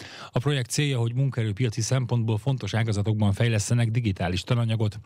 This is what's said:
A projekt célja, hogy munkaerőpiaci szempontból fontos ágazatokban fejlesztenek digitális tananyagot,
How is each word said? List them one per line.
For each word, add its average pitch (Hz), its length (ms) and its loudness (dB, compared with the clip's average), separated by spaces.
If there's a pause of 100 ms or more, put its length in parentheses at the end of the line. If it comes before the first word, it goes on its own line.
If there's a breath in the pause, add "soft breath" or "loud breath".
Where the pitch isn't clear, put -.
(320 loud breath)
A 127 80 -2
projekt 139 300 -2
célja, 139 300 0
hogy 117 140 0
munkaerőpiaci 117 680 0
szempontból 117 560 0
fontos 120 360 -2
ágazatokban 107 600 2
fejlesztenek 117 580 2
digitális 95 500 0
tananyagot, 113 640 0